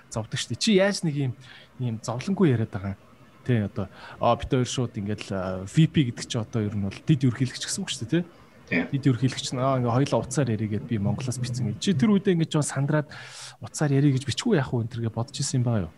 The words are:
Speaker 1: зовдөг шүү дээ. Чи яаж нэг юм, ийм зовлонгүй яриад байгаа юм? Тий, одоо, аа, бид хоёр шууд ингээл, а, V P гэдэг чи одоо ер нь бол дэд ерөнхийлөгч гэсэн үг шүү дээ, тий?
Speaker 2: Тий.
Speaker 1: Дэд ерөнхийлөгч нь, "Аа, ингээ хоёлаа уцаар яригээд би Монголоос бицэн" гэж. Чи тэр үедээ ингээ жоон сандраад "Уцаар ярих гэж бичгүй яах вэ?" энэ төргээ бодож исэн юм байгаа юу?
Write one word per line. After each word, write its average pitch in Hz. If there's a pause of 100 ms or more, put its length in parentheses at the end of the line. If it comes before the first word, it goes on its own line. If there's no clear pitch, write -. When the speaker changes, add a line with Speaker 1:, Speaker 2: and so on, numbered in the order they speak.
(100)
Speaker 1:
зовдөг 117
шүү -
дээ. -
Чи 233 (100)
яаж 196
нэг 147
юм, 135 (460)
ийм 117
зовлонгүй 131
яриад 110
байгаа 95
юм? - (420)
Тий, 120
одоо, 95 (320)
аа, 117
бид -
хоёр 123
шууд 120
ингээл, 104
а, 92
V 156
P 160
гэдэг -
чи -
одоо 113
ер 104
нь 98
бол 95
дэд -
ерөнхийлөгч 123
гэсэн -
үг -
шүү -
дээ, 107
тий? 175 (440)
Speaker 2:
Тий. 127
Speaker 1:
Дэд 135 (120)
ерөнхийлөгч 131
нь, 123
"Аа, 131
ингээ 120
хоёлаа 139
уцаар 131
яригээд 104
би 117
Монголоос -
бицэн" 123
гэж. -
Чи 202
тэр 208
үедээ 190
ингээ 165
жоон 151
сандраад 147 (520)
"Уцаар -
ярих 139
гэж -
бичгүй 214
яах 127
вэ?" 117
энэ -
төргээ 117
бодож -
исэн 135
юм 117
байгаа 101
юу? -